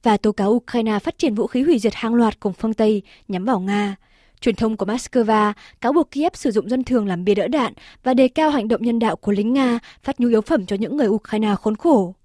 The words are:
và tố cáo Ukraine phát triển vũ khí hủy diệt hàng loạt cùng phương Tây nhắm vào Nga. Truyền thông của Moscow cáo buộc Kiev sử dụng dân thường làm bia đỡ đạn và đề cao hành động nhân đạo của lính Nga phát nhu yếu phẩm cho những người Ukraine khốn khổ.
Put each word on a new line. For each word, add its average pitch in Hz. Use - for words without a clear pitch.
và 208
tố 214
cáo 202
Ukraine 220
phát -
triển 254
vũ 214
khí 254
hủy 330
diệt 202
hàng 226
loạt 233
cùng 196
phương 220
Tây 214
nhắm 185
vào 226
Nga. 202
Truyền 233
thông 220
của 196
Moscow 214
cáo 247
buộc 311
Kiev 311
sử -
dụng 202
dân 254
thường 233
làm 180
bia 202
đỡ 190
đạn 247
và 254
đề 254
cao 311
hành 226
động 220
nhân 233
đạo 220
của -
lính 208
Nga 254
phát -
nhu 240
yếu 226
phẩm 214
cho 196
những 226
người 269
Ukraine 214
khốn 214
khổ. 208